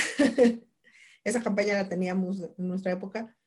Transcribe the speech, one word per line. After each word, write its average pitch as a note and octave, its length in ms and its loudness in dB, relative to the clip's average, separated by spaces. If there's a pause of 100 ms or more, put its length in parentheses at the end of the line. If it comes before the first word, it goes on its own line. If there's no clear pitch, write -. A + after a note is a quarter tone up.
(180)
<laughs> A#3+ 500 4 (560)
Esa A3+ 180 0
campaña G3+ 320 0
la G3 140 0
teníamos F#3 520 -2
en F3+ 280 -8
nuestra F#3 240 -2
época. G3 440 -8 (100)